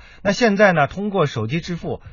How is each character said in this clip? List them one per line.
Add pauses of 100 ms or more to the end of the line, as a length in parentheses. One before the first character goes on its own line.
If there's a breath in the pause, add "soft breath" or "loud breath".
(220 loud breath)
那
现
在
呢，
通
过
手
机
支
付， (120 soft breath)